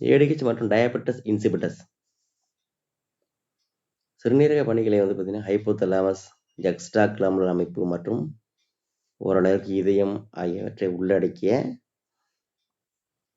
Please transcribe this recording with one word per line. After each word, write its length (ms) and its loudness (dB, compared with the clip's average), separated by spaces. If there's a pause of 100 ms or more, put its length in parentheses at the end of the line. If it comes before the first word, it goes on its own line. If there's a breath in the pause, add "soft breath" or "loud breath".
ஏ 140 4
டி 100 6
ஹெச் 180 -2
மற்றும் 260 -2
diabetes 540 0
insipidus. 520 -2 (2500)
சிறுநீரக 380 4
பணிகளை 340 0
வந்து 180 2
பார்த்தீங்கன்னா, 300 -6
ஹைப்போதலாமஸ், 800 0 (340)
ஜக்ஸ்டாக்லமுலர் 920 0
அமைப்பு 340 -4
மற்றும் 360 -4 (1000)
ஓரளவுக்கு 540 2
இதயம் 400 2 (180)
ஆகியவற்றை 580 -6
உள்ளடக்கிய 600 0 (1800)